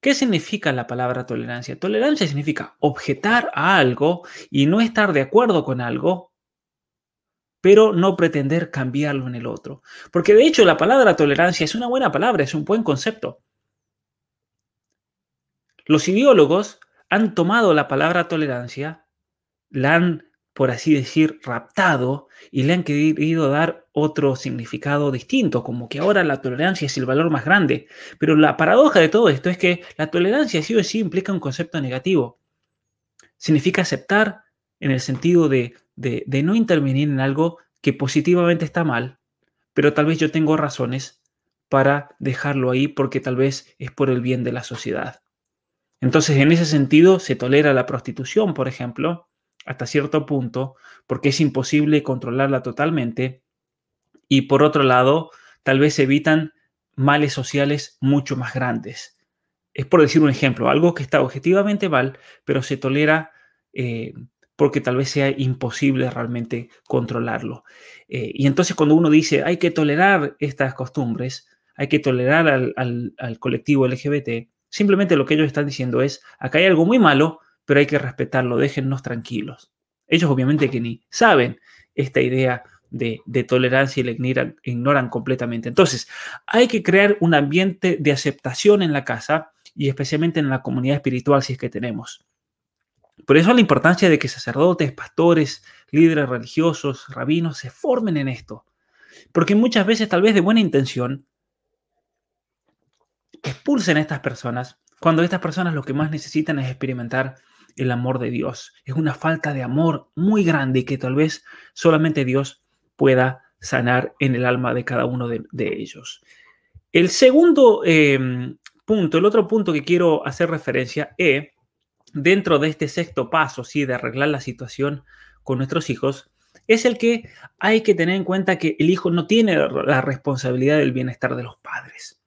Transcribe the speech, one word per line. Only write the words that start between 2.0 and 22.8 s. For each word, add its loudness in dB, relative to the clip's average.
significa -6
objetar -2
a 0
algo 0
y 2
no 2
estar 0
de 2
acuerdo 2
con -4
algo, -4
pero 6
no 2
pretender -2
cambiarlo -4
en -10
el -12
otro. -12
Porque 2
de 8
hecho 4
la 6
palabra 4
tolerancia 2
es -6
una -6
buena 0
palabra, 0
es -6
un -4
buen 0
concepto. -6
Los 2
ideólogos 4
han 0
tomado 2
la 0
palabra 0
tolerancia, -6
la 2
han, 0
por 0
así 0
decir, 0
raptado -2
y -2
le 2
han 0